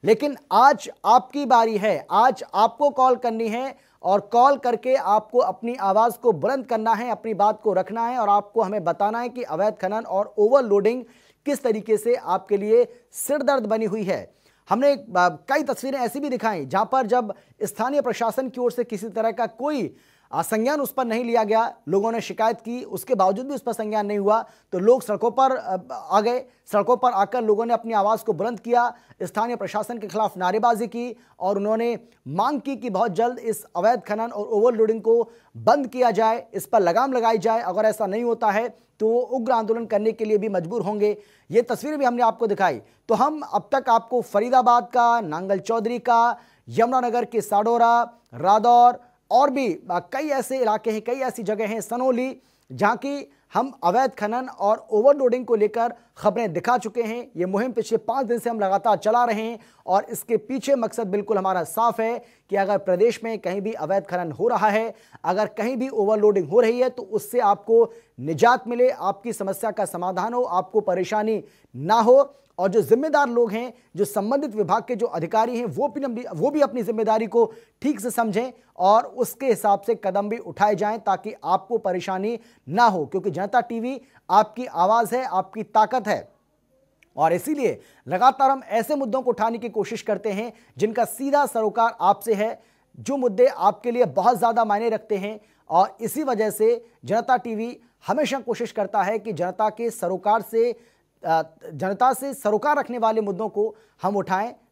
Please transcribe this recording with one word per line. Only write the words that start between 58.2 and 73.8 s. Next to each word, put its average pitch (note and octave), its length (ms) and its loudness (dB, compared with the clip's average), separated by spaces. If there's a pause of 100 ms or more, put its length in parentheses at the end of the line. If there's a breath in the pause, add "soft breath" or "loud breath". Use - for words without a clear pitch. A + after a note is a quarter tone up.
दिन A#3 120 -2
से A#3+ 120 -4
हम A3+ 100 -6
लगातार G3 360 2
चला A#3+ 280 2
रहे A3 180 -2
हैं A3+ 160 -8 (280 soft breath)
और F#3+ 180 0
इसके A#3 320 -6
पीछे B3+ 380 -2
मकसद A3+ 320 -4
बिल्कुल G3+ 320 -2
हमारा F#3+ 260 0
साफ A3+ 360 -2
है A#3 240 -4 (260 soft breath)
कि G3 60 -2
अगर G3 220 2
प्रदेश G3 460 2
में A3+ 140 -6
कहीं F#3 220 -6
भी G#3 120 -6
अवैध F#3+ 320 -2
खनन F3+ 280 -6
हो F3 160 -2
रहा G#3+ 200 2
है, G#3+ 260 -2 (300 soft breath)
अगर F#3 220 0
कहीं A3+ 300 -6
भी B3+ 120 -4
ओवरलोडिंग G#3 600 2
हो G3+ 120 4
रही A#3+ 200 2
है, B3+ 80 2
तो B3 140 -8
उससे A3 380 -4
आपको A3+ 520 4 (280 loud breath)
निजात G#3+ 480 2
मिले, B3 220 2
आपकी G3 420 -6
समस्या G3 380 -6
का G3+ 140 -4
समाधान F#3 500 -2
हो, B3 80 0
आपको F#3 380 0
परेशानी G3+ 640 -2 (320 soft breath)
ना D#3 180 0
हो B3+ 400 6 (240 soft breath)
और F3+ 100 0
जो F#3+ 140 2
जिम्मेदार C#4 460 2
लोग A#3 240 2
हैं, A#3+ 220 -6 (220 soft breath)